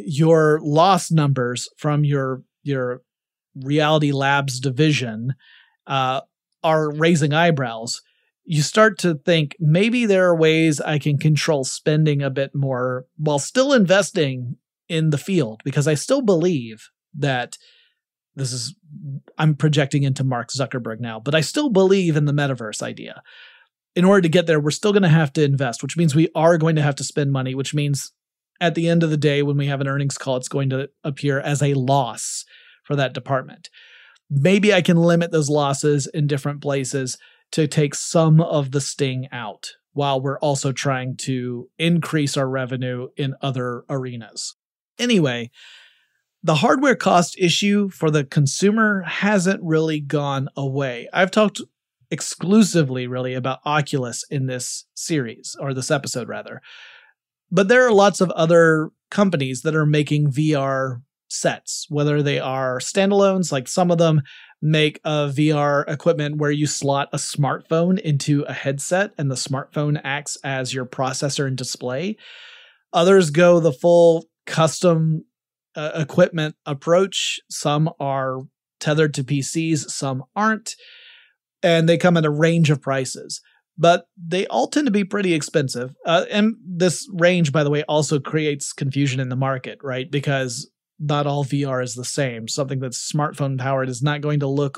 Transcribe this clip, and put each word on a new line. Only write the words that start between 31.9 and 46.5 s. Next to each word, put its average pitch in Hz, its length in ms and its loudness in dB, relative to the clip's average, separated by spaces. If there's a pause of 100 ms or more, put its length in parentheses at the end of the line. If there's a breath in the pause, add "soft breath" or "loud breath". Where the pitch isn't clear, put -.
for 147 120 -6
that 131 180 -2
department. 135 560 -8 (600 loud breath)
Maybe 190 440 4
I 180 80 4
can 175 160 4
limit 170 340 2
those 156 180 0
losses 147 580 0
in 147 200 -2
different 143 340 -6
places 135 560 -4 (340 soft breath)
to 156 160 0
take 147 260 0
some 160 480 4
of 143 300 -2
the 139 100 -2
sting 131 500 -6
out 110 400 -12 (200)
while 139 280 -2
we're 139 200 -6
also 139 320 -2
trying 131 460 -4
to 123 600 -8
increase 160 580 0
our 135 140 -2
revenue 127 640 -6
in 135 260 -6
other 123 480 -6
arenas. 123 680 -10 (420)
Anyway, 143 540 0 (920 soft breath)
the 165 140 2